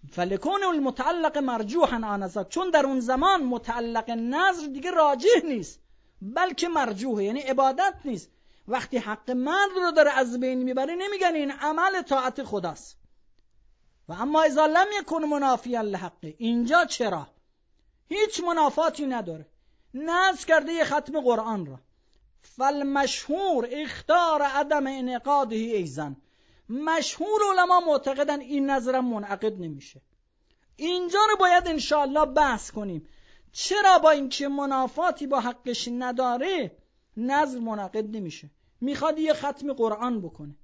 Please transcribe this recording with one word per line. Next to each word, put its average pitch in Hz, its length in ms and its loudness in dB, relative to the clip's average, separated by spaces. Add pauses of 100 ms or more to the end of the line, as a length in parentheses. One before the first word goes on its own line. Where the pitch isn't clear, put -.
(120)
فلکون 196 520 -2
المتعلق 302 720 -2
مرجوحاً 247 680 0
آنذاک، 202 420 -4
چون 359 220 -2
در 294 160 6
اون 269 140 0
زمان 277 440 2
متعلق 233 680 -4
نذر 302 560 0
دیگه 277 240 -6
راجح 320 540 4
نیست. 247 360 -6 (420)
بلکه 330 460 -2
مرجوحه، 233 560 -2
یعنی 233 160 -2
عبادت 269 540 2 (100)
نیست. 233 260 -8 (380)
وقتی 240 300 -4
حق 214 320 -6
مرد 320 400 0 (120)
رو 349 80 2
داره 302 200 6
از 247 300 0
بین 254 220 -2
می‌بره، 262 320 -2
نمی‌گن 370 400 0
این 285 160 -2
عمل 320 520 -2
طاعت 262 400 -2
خداست. 180 560 -8 (1120)
و 160 40 -12
اما 285 300 2
اذا 302 240 6
لم 339 200 4 (140)
یکن 311 240 -4
منافیا 262 560 0
لحقه، 180 580 -8
اینجا 240 460 2
چرا؟ 247 420 -4 (840)
هیچ 415 360 0
منافاتی 311 640 2
نداره. 180 400 -6 (480)
نذر 339 520 0
کرده 320 260 2
یه 330 120 0
ختم 285 360 -2
قرآن 220 460 0
را. 131 120 -16 (640)
فالمشهور 277 1300 0
اختار 302 720 0
عدم 285 440 0
انعقاده 254 720 -2
ایزن. 156 600 -4 (520)
مشهور 320 720 -2 (100)
علما 359 300 6
معتقدن 285 600 0
این 277 300 -2
نذرم 254 340 0
منعقد 208 560 -4
نمیشه. 143 400 -12 (760)
اینجا 359 420 -2 (120)
رو 415 60 4
باید 359 320 4
انشاءالله 294 580 2
بحث 269 440 0
کنیم. 185 380 -10 (440)
چرا 381 460 6
با 311 120 8
اینکه 285 380 0
منافاتی 277 800 -2
با 262 140 0
حقش 240 480 -6 (100)
نداره، 254 800 -2 (400)
نذر 262 420 0
منعقد 214 580 -6
نمیشه؟ 160 340 -10 (300)
می‌خواد 285 380 -2
یه 311 160 2
ختم 277 380 -4
قرآن 226 480 -2
بکنه. 151 440 -14